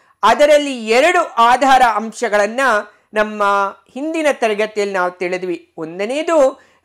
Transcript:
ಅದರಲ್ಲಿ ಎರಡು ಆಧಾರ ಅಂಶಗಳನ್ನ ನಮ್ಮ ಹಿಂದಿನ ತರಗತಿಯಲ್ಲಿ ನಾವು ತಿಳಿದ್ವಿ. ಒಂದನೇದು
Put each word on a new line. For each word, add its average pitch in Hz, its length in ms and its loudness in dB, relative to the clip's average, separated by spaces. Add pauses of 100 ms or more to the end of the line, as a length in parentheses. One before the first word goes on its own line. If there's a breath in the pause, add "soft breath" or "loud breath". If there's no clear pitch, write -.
(220 soft breath)
ಅದರಲ್ಲಿ 269 680 2
ಎರಡು 311 360 2
ಆಧಾರ 254 580 4
ಅಂಶಗಳನ್ನ 220 760 -2 (540 soft breath)
ನಮ್ಮ 214 280 -2 (500)
ಹಿಂದಿನ 311 400 -4
ತರಗತಿಯಲ್ಲಿ 208 600 -4
ನಾವು 180 160 -2
ತಿಳಿದ್ವಿ. 180 680 -8
ಒಂದನೇದು 262 880 -2 (220 soft breath)